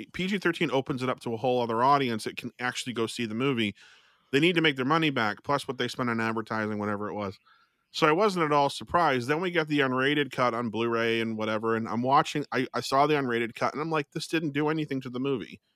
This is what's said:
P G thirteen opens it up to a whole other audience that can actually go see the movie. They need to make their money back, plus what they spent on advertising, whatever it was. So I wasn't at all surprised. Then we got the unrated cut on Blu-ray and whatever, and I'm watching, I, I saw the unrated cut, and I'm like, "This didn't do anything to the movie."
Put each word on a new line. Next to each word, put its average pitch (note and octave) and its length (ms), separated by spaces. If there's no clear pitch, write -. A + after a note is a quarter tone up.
P F3 140
G G3 120
thirteen E3+ 340
opens C3 300
it B2+ 60
up B2 120
to A#2+ 120
a A2+ 40
whole B2 260
other A2+ 200
audience C3 420
that F#2 120
can A#2+ 220
actually B2 340
go A2+ 140
see A#2 180
the A2 120
movie. A#2 380
They C#3 80
need E3+ 160
to E3 60
make D3+ 140
their C3 80
money D#3 260
back, A2+ 340
plus C#3 240
what B2+ 100
they A#2+ 100
spent B2 220
on A2+ 100
advertising, A2 580
whatever G#2 300
it F2+ 60
was. G2+ 240
So - 160
I D3+ 40
wasn't F#3 340
at D3 60
all C#3+ 180
surprised. C3 580
Then D#3 140
we F#3 100
got D#3+ 160
the D3 120
unrated C3+ 520
cut B2 220
on A#2+ 160
Blu-ray A2+ 500
and A2+ 160
whatever, A2 400
and A2+ 100
I'm A2+ 160
watching, C#3+ 480
I, B2+ 220
I A#2+ 80
saw C#3 260
the D#3 80
unrated A#2 400
cut, A#2+ 200
and C3+ 80
I'm D#3+ 80
like, D3+ 220
"This D#3+ 140
didn't D#3+ 260
do D3 180
anything D3+ 320
to C3 80
the B2+ 100
movie." C3 400